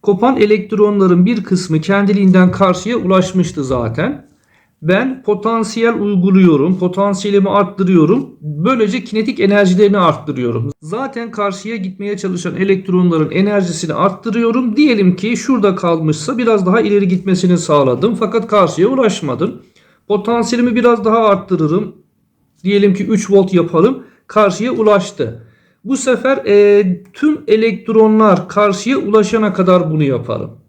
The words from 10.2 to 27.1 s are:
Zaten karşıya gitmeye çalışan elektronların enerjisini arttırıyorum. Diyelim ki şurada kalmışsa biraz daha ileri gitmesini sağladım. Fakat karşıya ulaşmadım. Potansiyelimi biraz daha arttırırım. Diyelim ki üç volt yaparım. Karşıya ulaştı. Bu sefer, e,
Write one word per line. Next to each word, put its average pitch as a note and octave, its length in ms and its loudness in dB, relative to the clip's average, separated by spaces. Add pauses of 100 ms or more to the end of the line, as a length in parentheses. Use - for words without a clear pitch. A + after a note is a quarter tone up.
Zaten A#3 500 -10
karşıya G3+ 440 -6
gitmeye G3+ 420 -8
çalışan F3+ 380 -6
elektronların F3+ 760 0
enerjisini F3+ 600 -2
arttırıyorum. A3+ 840 -2
Diyelim G#3+ 400 2
ki A#3 220 -4
şurada G#3 380 0
kalmışsa E3+ 640 -2
biraz A3 280 0
daha G#3 160 2
ileri G3+ 260 0
gitmesini F3+ 500 0
sağladım. D3 580 0
Fakat A3 320 -4
karşıya F#3 400 2
ulaşmadım. F#3+ 720 -2 (460)
Potansiyelimi A#3 680 -2
biraz A#3 300 2
daha A3 120 2
arttırırım. F#3+ 800 -2 (680)
Diyelim G3 300 2
ki F#3+ 120 -4
üç G#3+ 260 -2
volt F#3+ 220 2
yaparım. F3 500 0 (240)
Karşıya G#3+ 440 0
ulaştı. F#3+ 760 -2 (360)
Bu B3+ 140 -4
sefer, C4 480 -2
e, G3+ 580 4 (100)